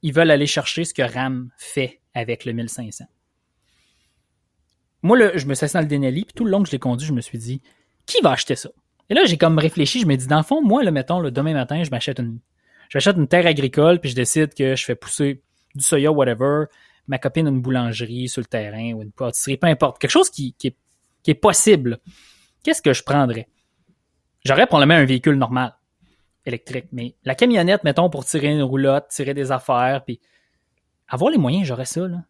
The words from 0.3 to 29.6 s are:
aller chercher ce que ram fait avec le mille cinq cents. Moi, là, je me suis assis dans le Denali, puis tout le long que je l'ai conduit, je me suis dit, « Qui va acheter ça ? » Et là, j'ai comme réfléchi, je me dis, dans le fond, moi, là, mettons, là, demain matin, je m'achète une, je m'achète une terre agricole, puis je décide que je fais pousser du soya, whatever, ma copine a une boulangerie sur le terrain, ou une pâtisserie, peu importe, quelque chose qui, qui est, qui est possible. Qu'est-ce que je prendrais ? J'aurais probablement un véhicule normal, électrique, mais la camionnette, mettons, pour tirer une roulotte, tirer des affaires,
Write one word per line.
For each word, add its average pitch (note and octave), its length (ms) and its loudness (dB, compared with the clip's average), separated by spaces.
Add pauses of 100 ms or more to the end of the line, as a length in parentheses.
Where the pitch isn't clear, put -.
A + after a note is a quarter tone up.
aller C#3+ 140 4
chercher D#3 380 -4
ce - 80 -10
que C#3 100 -4
ram B2+ 540 -6
fait - 440 -8 (140)
avec A#2 300 -6
le A#2+ 80 -6
mille A#2 160 -6
cinq A2 240 -12
cents. - 140 -20 (2000)
Moi, G3+ 160 4
là, G#3+ 180 6
je C#3 100 -4
me C#3 80 -2
suis C#3+ 100 -4
assis - 100 -4
dans F3+ 60 2
le D#3 60 0
Denali, C#3+ 380 -2
puis - 100 -20
tout A#3+ 100 -4
le G#3+ 60 0
long G3+ 120 2
que F3+ 60 2
je - 40 -6
l'ai C#3 60 -4
conduit, B2+ 280 -4
je D3+ 60 -2
me B2 80 -2
suis - 180 -12
dit, « A#2+ 240 -10 (440)
Qui A#4+ 160 0
va D#3+ 100 4
acheter B2 240 -2
ça ? » - 140 -14 (380)
Et G3+ 60 -2
là, F4 100 6
j'ai E3+ 140 2
comme D#3+ 200 4
réfléchi, D#3 420 0
je G#3+ 60 0
me C#3+ 100 4
dis, B2+ 100 -4
dans D3+ 120 2
le D#3 60 2
fond, D#4 180 0
moi, B3+ 200 4
là, G3 80 2
mettons, D#3+ 300 -2
là, D3+ 100 -4
demain C#3+ 240 -2
matin, C#3+ 280 -4
je D3+ 80 -4
m'achète B2+ 280 -6
une, A#2 200 -6 (500)
je - 100 -4
m'achète G3 180 2
une D3+ 120 2
terre F3 180 4
agricole, D3+ 540 4
puis C#3+ 100 -6
je A#2+ 40 -8
décide C#3+ 400 0
que C3 220 0
je - 80 -6
fais A#2+ 100 -4
pousser - 480 -4 (320)
du C3+ 100 -6
soya, D3+ 280 2
whatever, C#3 520 0 (440)
ma C3+ 100 -4
copine D#3 280 0
a C#3+ 40 2
une C3 120 0
boulangerie A#2+ 680 -4
sur B2+ 120 -8
le A#2 60 -8
terrain, A2 460 -8
ou A2 100 -10
une G#2 100 -14
pâtisserie, C3 440 -6
peu - 120 0
importe, D3 320 0
quelque C#3+ 100 -2
chose - 200 4
qui, B2+ 280 -8
qui C3+ 100 -4
est, - 80 -8 (460)
qui - 100 0
est - 20 4
possible. D#3 640 4 (640)
Qu'est-ce D#4 200 -2
que C#3+ 100 4
je - 100 -2
prendrais ? B2+ 460 -2 (960)
J'aurais C#3+ 220 4
probablement D#3 340 6
un C#3+ 60 6
véhicule C3 300 2
normal, B2+ 400 -2 (680)
électrique, B2 460 -10
mais B2 220 -10 (100)
la C3 100 -2
camionnette, G3+ 500 2
mettons, E3 260 2
pour C#3 140 -8
tirer D3 240 -2
une D3 140 0
roulotte, C3+ 460 0
tirer C#3 260 -6
des C#3 160 -6
affaires, C3 540 -2